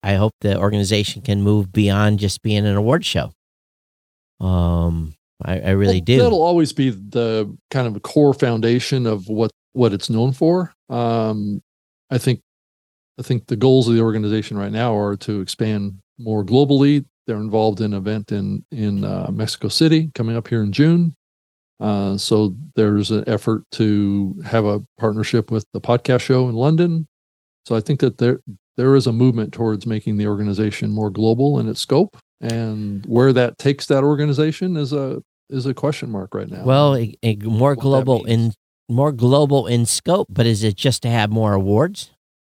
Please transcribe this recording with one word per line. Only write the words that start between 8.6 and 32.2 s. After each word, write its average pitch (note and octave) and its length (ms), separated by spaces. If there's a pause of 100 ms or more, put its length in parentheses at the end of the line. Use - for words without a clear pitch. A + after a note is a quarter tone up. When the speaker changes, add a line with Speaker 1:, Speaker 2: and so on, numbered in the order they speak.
Speaker 2:
of G#2+ 240
what, A2 220 (220)
what A#2+ 200
it's - 160
known A#2 240
for. E3+ 400 (160)
Um, A2 720 (480)
I B2+ 80
think, A#2+ 240 (760)
I - 20
think B2 240
the B2 100
goals B2+ 320
of A#2 60
the A2+ 80
organization G#2+ 560
right G2+ 140
now A2+ 260
are G#2 200
to G#2 220
expand G2+ 600 (180)
more A2 260
globally. C#3 640 (200)
They're A2 120
involved G#2+ 420
in G#2+ 140
an G2 40
event G#2 360
in, G2 380
in, G2+ 340
uh, F#2+ 260
Mexico A2 380
City D#3+ 440
coming A2+ 220
up A2+ 140
here A#2 120
in G2+ 120
June. E3 400 (680)
Uh, G2+ 380
so G#2+ 360 (220)
there's G#2 360
an G#2+ 160
effort A2 360 (100)
to G#2 720
have A2+ 200
a G#2 180 (160)
partnership A2 520
with A2 120 (100)
the A2 60
podcast A#2+ 420
show B2+ 280
in A2+ 60
London. D#3+ 520 (580)
So A2+ 120
I - 20
think C3+ 220
that B2+ 160
there, A#2+ 240 (340)
there C3 180
is C3+ 140
a A#2 60
movement A#2 400
towards A2 320
making G#2+ 320
the G#2 100
organization G#2 640
more G#2+ 180
global A2+ 520
in A2 80
its G#2+ 100
scope, E3+ 380 (240)